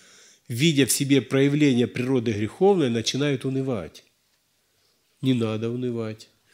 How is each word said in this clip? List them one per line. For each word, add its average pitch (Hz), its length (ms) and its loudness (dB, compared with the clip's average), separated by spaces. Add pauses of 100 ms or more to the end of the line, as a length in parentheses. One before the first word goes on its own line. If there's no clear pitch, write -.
(480)
видя 139 380 2
в - 60 0
себе 135 300 2
проявление 135 680 2
природы 123 460 -2
греховной, 143 560 2
начинают 131 560 -2
унывать. 131 580 -6 (1160)
Не 131 120 2
надо 113 360 -2
унывать. 117 600 -6 (240)